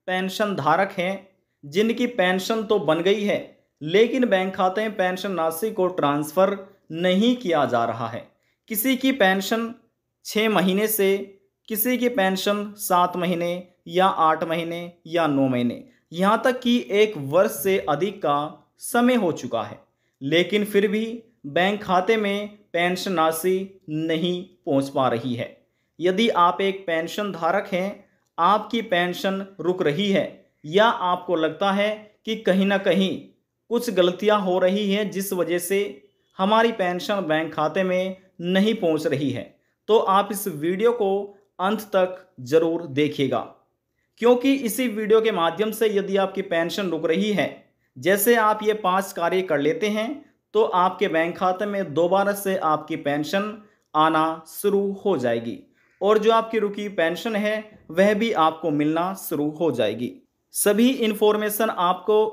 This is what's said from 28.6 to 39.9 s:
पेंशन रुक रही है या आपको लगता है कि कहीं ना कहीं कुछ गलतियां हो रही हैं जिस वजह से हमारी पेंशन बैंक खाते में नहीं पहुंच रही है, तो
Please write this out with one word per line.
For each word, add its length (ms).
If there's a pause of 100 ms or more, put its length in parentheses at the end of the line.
पेंशन 640 (140)
रुक 220
रही 280
है 360 (200)
या 200
आपको 500
लगता 360
है 540
कि 120
कहीं 280
ना 140
कहीं 320 (600)
कुछ 180
गलतियां 520
हो 180
रही 320
हैं 200
जिस 220
वजह 260
से 200 (600)
हमारी 320
पेंशन 500
बैंक 320
खाते 300
में 340 (240)
नहीं 340
पहुंच 320
रही 220
है, 140 (460)
तो 80